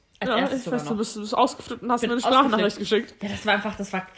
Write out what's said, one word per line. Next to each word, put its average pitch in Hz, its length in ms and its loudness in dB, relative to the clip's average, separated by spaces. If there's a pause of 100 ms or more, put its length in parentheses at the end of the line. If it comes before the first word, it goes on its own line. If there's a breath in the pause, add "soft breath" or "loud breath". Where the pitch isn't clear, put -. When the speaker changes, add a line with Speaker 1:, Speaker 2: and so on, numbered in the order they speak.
(200)
Speaker 1:
Als 254 100 -2
Speaker 2:
Ja, 226 80 2
Speaker 1:
erstes 269 220 0
Speaker 2:
ich 240 60 -6
Speaker 1:
sogar 240 140 -2
Speaker 2:
weiß, - 60 -6
Speaker 1:
noch. - 60 -2
Speaker 2:
du 220 60 -2
bist, 214 180 -4
du 220 60 -10
bist 208 160 -6
ausgeflippt - 460 0
und 240 80 0
hast 247 100 2
Speaker 1:
Bin 226 80 0
Speaker 2:
mir 240 40 0
eine 240 80 0
Sprachnachricht 240 440 4 (120)
Speaker 1:
ausgeflippt. 208 300 0
Speaker 2:
geschickt. - 160 -18
Speaker 1:
Ja, 202 60 -4
das 202 160 -6
war 208 100 4
einfach, 208 200 -2
das 196 180 -8
war 190 140 -4 (100)